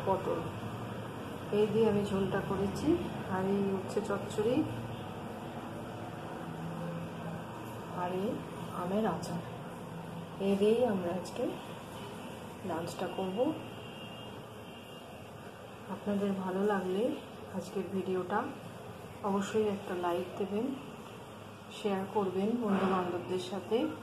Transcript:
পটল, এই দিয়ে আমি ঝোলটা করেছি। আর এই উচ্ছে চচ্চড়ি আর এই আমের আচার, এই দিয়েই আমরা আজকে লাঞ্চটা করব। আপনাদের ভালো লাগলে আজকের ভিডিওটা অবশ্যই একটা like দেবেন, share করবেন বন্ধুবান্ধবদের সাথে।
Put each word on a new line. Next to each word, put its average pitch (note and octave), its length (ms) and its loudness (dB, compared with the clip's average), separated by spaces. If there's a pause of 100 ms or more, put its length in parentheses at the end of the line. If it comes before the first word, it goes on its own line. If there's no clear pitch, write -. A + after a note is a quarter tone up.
পটল, F#3 340 4 (1120)
এই G#3+ 140 8
দিয়ে G#3+ 240 8
আমি G3+ 200 6
ঝোলটা G3 380 4
করেছি। G3+ 400 2 (460)
আর F#3+ 100 2 (100)
এই G3+ 80 4 (160)
উচ্ছে - 200 -2 (100)
চচ্চড়ি G#3+ 480 2 (3500)
আর F3+ 120 0
এই F#3+ 160 2 (540)
আমের G3 240 4
আচার, E3+ 360 0 (1000)
এই G3 160 6
দিয়েই A3 300 8
আমরা F#3 240 2 (100)
আজকে - 240 -2 (1200)
লাঞ্চটা E3+ 380 -2 (100)
করব। F#3+ 220 0 (2500)
আপনাদের G3+ 380 2
ভালো F#3 280 0 (120)
লাগলে F#3 300 2 (540)
আজকের F3+ 360 -2
ভিডিওটা F#3 460 2 (840)
অবশ্যই G3+ 420 4 (100)
একটা G3 180 -4 (100)
like F3+ 240 2 (100)
দেবেন, G#3 280 2 (1120)
share G3 240 2 (120)
করবেন G3 340 4 (140)
বন্ধুবান্ধবদের F#3 880 2
সাথে। G3+ 260 0 (260)